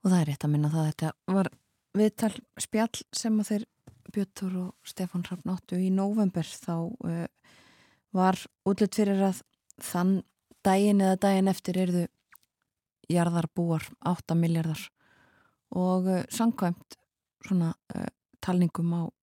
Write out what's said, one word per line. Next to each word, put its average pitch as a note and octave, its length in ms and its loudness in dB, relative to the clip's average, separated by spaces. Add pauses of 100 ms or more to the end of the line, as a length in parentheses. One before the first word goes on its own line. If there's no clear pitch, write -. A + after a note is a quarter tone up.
Og F#3+ 80 4
það F3+ 80 6
er D3+ 80 0
rétt C#3+ 160 -6
að D3 80 2
minna D3 160 2
það D#3+ 140 0
að D#3 80 0
þetta D#3+ 200 -4 (220)
var F#3+ 160 2 (480)
viðtal, G#3+ 380 2 (260)
spjall - 440 -4 (120)
sem A3 240 0
að G3+ 100 -4
þeir G#3+ 120 0 (520)
Björn G3+ 220 -4
Thor F#3 240 -4
og - 300 -12
Stefán F3+ 340 -6
Hrafn - 300 -8
áttu F3+ 260 -6
í F#3 80 0
nóvember. F#3+ 560 0
Þá, - 300 -8 (340)
eh, E3 200 -4 (840)
var F#3 240 2 (320)
útlit G3 260 0
fyrir G3 300 2
að F#3+ 160 0 (400)
þann F3+ 380 0 (440)
daginn G3+ 380 4
eða F#3+ 240 4
daginn F#3+ 240 4
eftir F3+ 380 -2
yrðu F3 180 2 (1040)
jarðarbúar E3+ 800 0 (160)
átta E3 320 -2
milljarðar. E3 480 0 (880)
Og, F#3 340 0
eh, F#3 220 0
samkvæmt - 680 -2 (460)
svona, E3+ 320 0 (200)
eh, G1+ 180 -6 (300)
talningum E3+ 500 0
á E3+ 160 -4 (140)